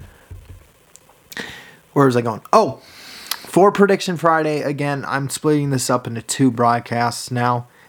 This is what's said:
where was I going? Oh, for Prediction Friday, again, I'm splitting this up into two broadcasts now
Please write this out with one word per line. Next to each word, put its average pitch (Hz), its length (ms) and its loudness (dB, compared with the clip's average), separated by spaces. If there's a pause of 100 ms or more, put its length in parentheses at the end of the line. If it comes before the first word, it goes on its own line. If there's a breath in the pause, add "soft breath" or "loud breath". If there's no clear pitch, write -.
(1900 loud breath)
where 139 140 4
was 123 100 2
I 120 40 2
going? 113 200 -4 (120)
Oh, 185 280 2 (580 loud breath)
for 196 320 4
Prediction 190 460 2
Friday, 156 460 0
again, 143 440 -4
I'm 139 220 -4
splitting 147 400 0
this 131 220 -2
up 123 160 0
into 117 160 -8
two - 280 2
broadcasts 117 800 -2
now 123 360 0 (220 soft breath)